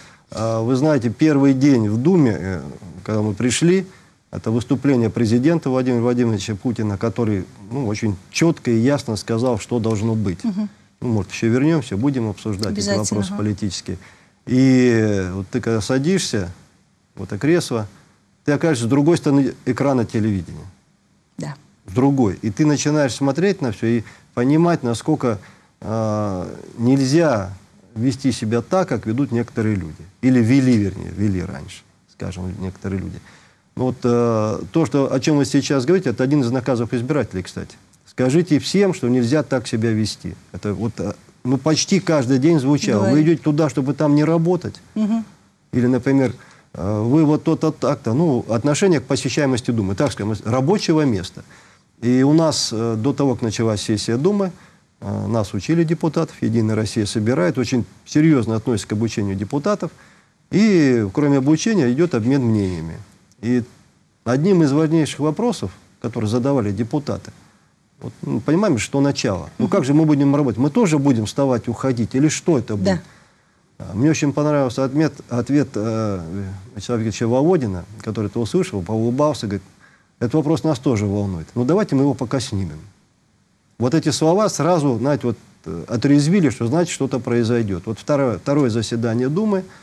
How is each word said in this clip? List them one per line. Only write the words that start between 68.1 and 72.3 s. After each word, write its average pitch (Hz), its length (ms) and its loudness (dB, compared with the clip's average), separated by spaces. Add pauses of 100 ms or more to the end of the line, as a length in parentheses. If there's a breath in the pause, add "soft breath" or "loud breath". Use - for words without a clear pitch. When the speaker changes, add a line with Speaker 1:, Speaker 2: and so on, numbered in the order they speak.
Speaker 1:
ну, 139 160 -4
понимаем, 151 400 2
что 139 220 -2
начало. 110 480 -2 (100)
Ну, 220 60 0
Speaker 2:
Мгм. 180 60 -2
Speaker 1:
как 190 120 2
же 135 100 0
мы 160 120 6
будем 143 300 2
работать? 131 220 0
Мы 139 140 2
тоже 180 260 2
будем 135 280 2
вставать, 131 420 -2
уходить? 120 480 -2
Или 147 140 4
что 160 280 0